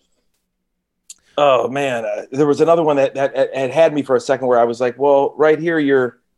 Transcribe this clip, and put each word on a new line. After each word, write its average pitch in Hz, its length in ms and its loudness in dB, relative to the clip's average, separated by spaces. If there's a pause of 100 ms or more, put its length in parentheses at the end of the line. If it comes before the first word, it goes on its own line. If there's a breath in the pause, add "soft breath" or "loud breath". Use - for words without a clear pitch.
(1400)
oh 131 300 2
man, 127 380 -4
uh, 104 260 -8
there 139 160 0
was 143 140 0
another 165 220 2
one 151 140 0
that, 135 180 0
that, 135 200 -4
that 131 200 -2
had 131 160 -4
had 160 220 2
me 143 100 -2
for 131 120 0
a 120 40 2
second 131 280 -2
where 123 120 2
I 117 60 4
was 117 140 -4
like, 123 180 -4
"Well, 139 400 2
right 156 220 2
here, 165 200 -2
you're, 135 400 0 (180)